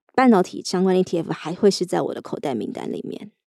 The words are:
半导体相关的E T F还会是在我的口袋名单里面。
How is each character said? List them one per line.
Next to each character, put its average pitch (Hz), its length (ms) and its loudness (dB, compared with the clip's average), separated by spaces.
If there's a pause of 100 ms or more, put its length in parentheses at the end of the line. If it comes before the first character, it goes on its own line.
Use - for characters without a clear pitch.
(140)
半 254 160 6
导 190 140 8
体 - 220 -6
相 185 180 -2
关 190 100 2
的 185 60 4
E 185 40 2
T 180 160 -2
F 196 120 -6
还 - 220 -6
会 202 180 4
是 190 140 -4
在 175 160 -2
我 - 120 -4
的 - 80 -10
口 - 160 -8
袋 139 160 -4
名 107 200 -6
单 - 180 -8
里 - 160 -6
面。 - 240 -14 (160)